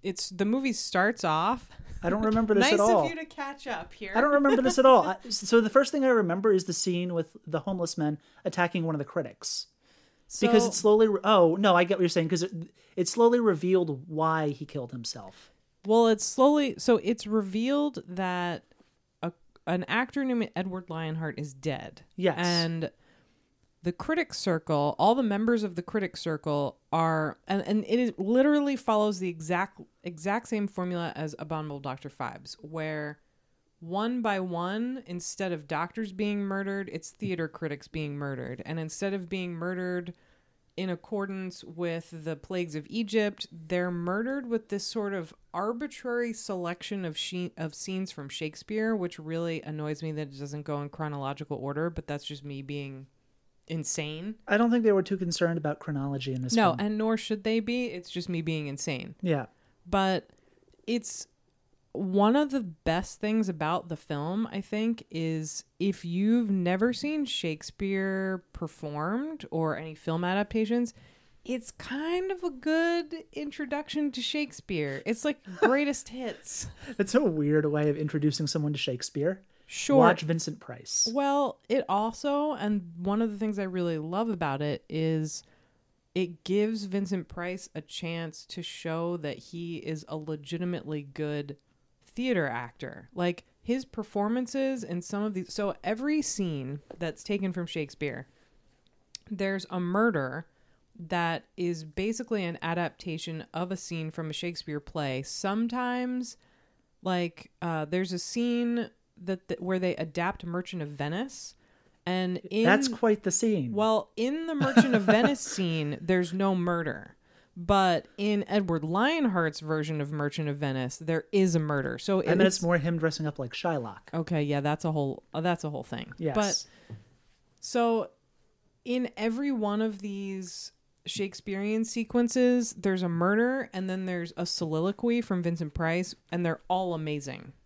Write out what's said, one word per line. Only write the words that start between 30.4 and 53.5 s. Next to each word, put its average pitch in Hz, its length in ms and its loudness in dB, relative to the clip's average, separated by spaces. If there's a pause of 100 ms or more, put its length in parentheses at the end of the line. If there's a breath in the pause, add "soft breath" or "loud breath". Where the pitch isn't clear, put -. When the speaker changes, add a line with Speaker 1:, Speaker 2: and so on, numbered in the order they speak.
Speaker 1:
same 208 180 -2
formula 180 480 -4
as 151 240 -6
Abominable 151 400 -6
Doctor 139 300 -8
Phibes, - 500 -10
where 151 600 -6 (600)
one 214 420 -2
by 208 200 0
one, 190 640 -4
instead 175 480 -6
of 151 120 -6
doctors 175 460 -4
being 202 280 -2
murdered, 196 520 -4
it's - 200 -8
theater 180 360 -4
critics 147 400 -8
being 147 300 -6
murdered. 127 480 -6
And 160 160 -6
instead 190 320 -4
of 185 160 -6
being 180 240 -4
murdered 180 600 -4 (640)
in 185 140 -4
accordance 190 720 -6
with 165 460 -6 (160)
the 160 100 -2
plagues 175 400 -4
of 151 140 -6
Egypt, 208 600 0
they're 180 420 -2
murdered 220 580 -2
with 226 180 -2
this 202 160 -4
sort 208 300 -4
of 170 200 -6 (200)
arbitrary 240 800 -2
selection 180 720 -4
of 156 120 -4
she-, 180 380 -4
of 160 180 -6
scenes 190 380 -6
from 139 160 -10
Shakespeare, 214 680 -2
which 180 240 -2
really 165 440 -4
annoys 151 420 -6
me 156 80 -4
that 151 220 -6
it 135 40 -14
doesn't 143 260 -8
go 143 180 -4
in 143 80 -8
chronological 147 640 -6
order, 143 340 -2
but 160 180 -8
that's 147 180 -6
just 139 180 -10
me 139 180 -8
being 139 460 -8 (600)